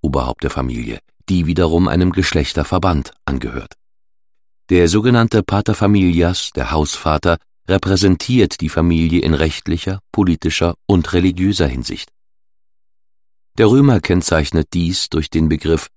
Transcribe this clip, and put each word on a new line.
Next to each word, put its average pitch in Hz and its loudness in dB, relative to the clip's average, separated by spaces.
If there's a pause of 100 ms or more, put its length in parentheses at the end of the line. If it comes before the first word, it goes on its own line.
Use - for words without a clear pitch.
Oberhaupt 65 -2
der 67 -4
Familie, 60 -6 (280)
die 87 2
wiederum 85 2
einem 90 2
Geschlechterverband 80 -2 (120)
angehört. 64 -8 (960)
Der 87 4
sogenannte 113 2
Pater 101 -2
Familias, 90 2
der - -6
Hausvater, 78 -2 (300)
repräsentiert 95 0
die 80 -4
Familie 82 0
in 78 0
rechtlicher, 82 -4 (120)
politischer 85 0 (120)
und 90 2
religiöser 92 0
Hinsicht. 64 -8 (1500)
Der 110 4
Römer 127 4
kennzeichnet 80 0
dies 87 -2
durch 80 -4
den 80 0
Begriff 80 -2